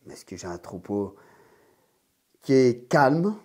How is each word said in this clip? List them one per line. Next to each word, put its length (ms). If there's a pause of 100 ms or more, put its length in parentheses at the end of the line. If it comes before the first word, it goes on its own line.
Parce 180
que 120
j'ai 100
un 120
troupeau 580 (1200)
qui 140
est 340
calme, 560